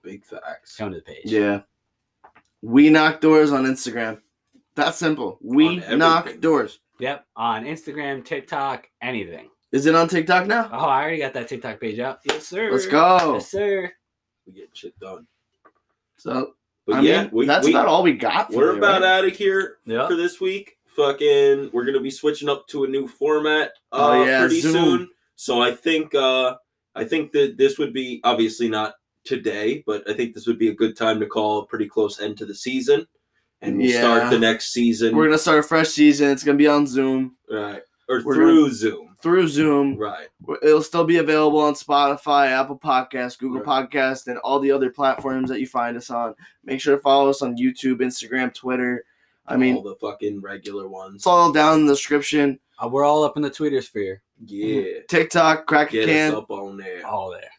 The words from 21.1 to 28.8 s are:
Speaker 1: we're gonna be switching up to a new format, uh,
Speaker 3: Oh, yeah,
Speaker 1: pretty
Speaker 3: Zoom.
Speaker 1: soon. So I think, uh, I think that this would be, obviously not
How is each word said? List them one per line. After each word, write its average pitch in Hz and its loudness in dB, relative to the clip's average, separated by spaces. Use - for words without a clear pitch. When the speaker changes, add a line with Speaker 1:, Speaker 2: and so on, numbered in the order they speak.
Speaker 1:
we're 120 -2
gonna 135 0
be 131 -6
switching 147 -4
up 139 -4
to 139 -4
a 135 -4
new 135 -4
format, 151 -2
uh, 123 -8
Speaker 3:
Oh, 127 4
yeah, 131 2
Speaker 1:
pretty 117 2
Speaker 3:
Zoom. 156 0
Speaker 1:
soon. - 2
So 120 -4
I 120 2
think, 156 -4
uh, 131 0
I 113 -6
think 151 -4
that 139 0
this 135 2
would 135 -4
be, 127 -8
obviously 117 0
not 107 -4